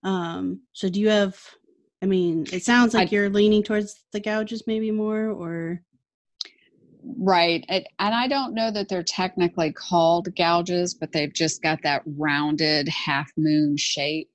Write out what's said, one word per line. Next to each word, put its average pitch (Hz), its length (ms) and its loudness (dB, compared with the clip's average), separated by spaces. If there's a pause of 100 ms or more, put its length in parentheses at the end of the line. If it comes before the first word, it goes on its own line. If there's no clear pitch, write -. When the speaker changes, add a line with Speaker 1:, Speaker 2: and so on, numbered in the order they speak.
Speaker 1:
Um, 185 540 -4 (120)
so 196 160 -4
do 185 100 -2
you 214 100 4
have, 202 300 2 (640)
I - 20 -2
mean, 175 480 2
it 180 100 -6
sounds 240 300 6
like 202 140 4
Speaker 2:
I 208 80 0
Speaker 1:
you're 202 140 2
leaning 208 340 4
towards 208 480 -4
the 208 80 -6
gouges 214 480 -4
maybe 220 240 -2
more, 214 380 -2
or? 170 520 -6 (1200)
Speaker 2:
Right. 170 640 2
It, 185 200 -4 (120)
and 208 140 0
I 240 140 0
don't 269 260 -4
know 226 180 -2
that 202 160 -4
they're 180 160 -4
technically 175 680 -2
called 170 640 2
gouges, 175 580 0
but - 200 -10
they've 147 200 -2
just - 300 -2
got 156 200 -2
that 143 220 0
rounded 147 840 0
half 147 480 -4
moon 151 400 2
shape 151 580 -4